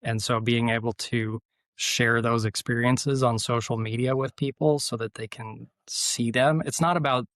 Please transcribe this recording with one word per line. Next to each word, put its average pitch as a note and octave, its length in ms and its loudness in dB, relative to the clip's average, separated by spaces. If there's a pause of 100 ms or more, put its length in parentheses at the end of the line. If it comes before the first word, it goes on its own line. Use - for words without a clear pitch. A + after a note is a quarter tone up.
And A2+ 200 -2
so A#2 180 0
being A#2 300 2
able A2+ 240 0
to A2+ 460 -4 (360)
share A#2 440 2
those A#2 240 2
experiences B2 800 0
on A#2 160 2
social A#2 400 -2
media A#2 360 -2
with C3 220 -4
people D3 420 0
so - 200 -4
that A2+ 160 -6
they A2 120 -10
can A2 400 -12 (200)
see - 440 -2
them. C#3 360 4
It's - 140 -4
not E3 160 4
about C3+ 400 2